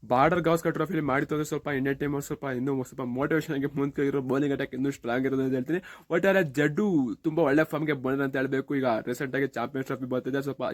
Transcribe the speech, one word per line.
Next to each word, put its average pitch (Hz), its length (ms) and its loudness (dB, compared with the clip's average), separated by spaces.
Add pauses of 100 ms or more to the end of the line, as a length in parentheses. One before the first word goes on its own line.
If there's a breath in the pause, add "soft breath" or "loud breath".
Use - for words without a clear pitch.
ಬಾರ್ಡರ್ 151 320 4
ಗವಾಸ್ಕರ್ 165 320 2
ಟ್ರೋಫಿಲಿ 156 280 -2
ಮಾಡಿತ್ತು 147 340 0
ಅಂದ್ರೆ 151 140 -2
ಸ್ವಲ್ಪ 151 200 -6
ಇಂಡಿಯನ್ 139 300 0
ಟೀಮ್ 143 240 -2
ಸ್ವಲ್ಪ 143 220 -8
ಇನ್ನೂ 135 380 -2
ಸ್ವಲ್ಪ 135 180 -10
ಮೋಟಿವೇಶನ್ 143 540 0
ಆಗಿ 139 120 -2
ಮುಂದೆ 143 400 0
ಇರೋ 139 140 0
ಬೌಲಿಂಗ್ 135 320 0
ಅಟ್ಯಾಕ್ 135 220 -4
ಇನ್ನೂ 131 160 0
ಸ್ಟ್ರಾಂಗ್ 127 360 -2
ಇರೋದು 135 160 0
ಅಂತ 131 120 0
ಹೇಳ್ತೀನಿ. 131 240 0 (320 loud breath)
ಒಟ್ಟಾರೆ 190 340 4
ಜಡ್ಡು 147 800 2
ತುಂಬಾ 160 200 2
ಒಳ್ಳೆ 147 220 6
ಫಾರ್ಮ್ಗೆ 156 280 -2
ಬಂದ್ರೆ 135 320 0
ಅಂತ 135 120 -2
ಹೇಳ್ಬೇಕು. 135 400 0
ಈಗ 131 100 2
ರೀಸೆಂಟ್ 123 500 0
ಆಗಿ 139 100 2
ಚಾಂಪಿಯನ್ಸ್ 131 400 -4
ಟ್ರೋಫಿ 135 180 -6
ಬರ್ತಿದೆ, 127 380 -2
ಸ್ವಲ್ಪ 135 200 -6 (120)